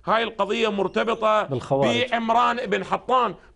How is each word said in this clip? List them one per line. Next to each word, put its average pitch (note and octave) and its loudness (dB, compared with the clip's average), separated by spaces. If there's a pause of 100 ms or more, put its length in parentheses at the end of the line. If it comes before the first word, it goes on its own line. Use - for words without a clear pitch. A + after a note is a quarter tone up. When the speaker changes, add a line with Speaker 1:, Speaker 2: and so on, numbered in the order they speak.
Speaker 1:
هاي A3 2
القضية G#3+ -2
مرتبطة G#3+ 0
Speaker 2:
بالخوارج. F3 0
Speaker 1:
بعمران A#3 2 (100)
بن F#3+ -2
حطان، G3+ 0 (220)